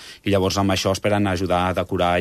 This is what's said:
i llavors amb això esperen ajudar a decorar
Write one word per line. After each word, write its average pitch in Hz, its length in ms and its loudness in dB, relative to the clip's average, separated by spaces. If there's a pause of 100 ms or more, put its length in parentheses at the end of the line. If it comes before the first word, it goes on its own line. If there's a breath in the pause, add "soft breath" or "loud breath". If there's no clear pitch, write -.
(240 loud breath)
i 101 80 -2
llavors 95 240 2
amb 98 160 2
això 95 240 0
esperen 104 300 0
ajudar 90 420 0
a 92 80 -2
decorar 90 440 0